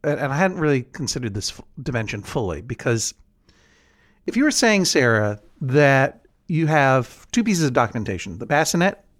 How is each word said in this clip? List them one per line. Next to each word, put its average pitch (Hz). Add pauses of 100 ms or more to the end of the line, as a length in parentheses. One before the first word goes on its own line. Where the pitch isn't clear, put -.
and, 139
and 139
I 139
hadn't 185
really 143
considered 123
this 104
f-, - (220)
dimension 113
fully, 95
because 120 (1120)
if 180
you 277
were 302
saying, 208
Sarah, 113 (220)
that 139 (220)
you 160
have 135
two 233
pieces 185
of 131
documentation, 101
the 117
bassinet 147 (160)